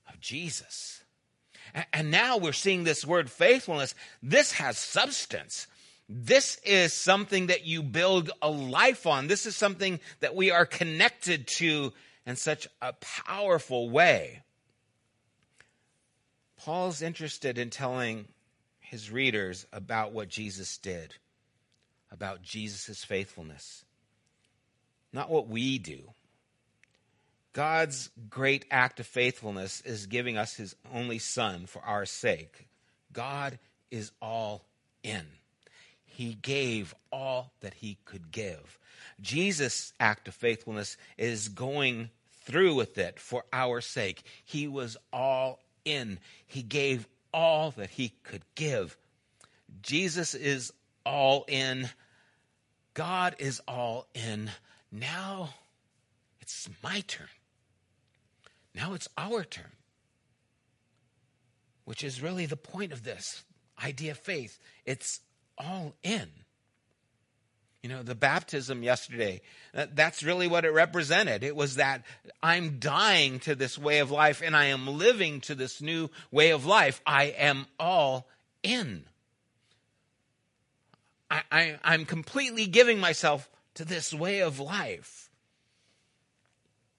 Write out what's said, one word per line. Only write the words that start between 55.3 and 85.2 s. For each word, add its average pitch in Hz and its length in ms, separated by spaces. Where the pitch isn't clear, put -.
it's - 260
my 185 200
turn. - 260
Now 156 200
it's - 220
our 202 280
turn, - 280
which 117 180
is 127 180
really 175 260
the 143 100
point 190 360
of 120 100
this - 400
idea 143 280
of 135 60
faith. 143 420
It's - 340
all 170 460
in. 175 280
You 120 80
know, 131 140
the 120 100
baptism 135 720
yesterday, 117 560
that, 143 220
that's 156 260
really 175 260
what 170 180
it 160 80
represented. 165 720
It 143 120
was 143 200
that 135 280
I'm 165 360
dying 147 640
to 151 140
this 131 220
way 147 220
of 139 120
life 147 340
and 160 80
I 147 120
am 135 200
living 160 560
to 151 140
this 131 260
new 160 280
way 151 200
of 143 160
life. 170 400
I 143 200
am 143 400
all 151 480
in. 190 420
I, 151 180
I, 156 340
I'm 160 220
completely 226 600
giving 220 340
myself 156 500
to 160 100
this 160 280
way 185 280
of 147 180
life. 147 680